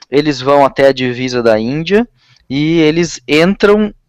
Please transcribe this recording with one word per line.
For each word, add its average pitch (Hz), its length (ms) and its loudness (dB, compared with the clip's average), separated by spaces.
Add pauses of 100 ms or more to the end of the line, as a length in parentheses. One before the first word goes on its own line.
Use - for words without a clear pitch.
(100)
eles 143 300 -2
vão 143 240 2
até 139 220 0
a 135 60 4
divisa 127 500 -4
da 113 160 2
Índia, 165 500 -4 (400)
e 151 300 -2
eles 160 480 0
entram, 202 680 2 (160)